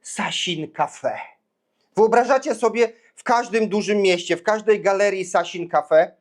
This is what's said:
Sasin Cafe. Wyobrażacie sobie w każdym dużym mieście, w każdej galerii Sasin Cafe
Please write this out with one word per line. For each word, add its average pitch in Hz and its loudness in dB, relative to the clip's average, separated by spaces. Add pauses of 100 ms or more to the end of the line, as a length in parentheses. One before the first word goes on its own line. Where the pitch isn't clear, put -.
Sasin 170 -6
Cafe. - -6 (760)
Wyobrażacie 240 2
sobie 226 0 (220)
w - -20
każdym 220 0
dużym 202 0
mieście, 175 0
w 175 -14
każdej 214 0
galerii 190 0
Sasin 170 -4
Cafe 160 2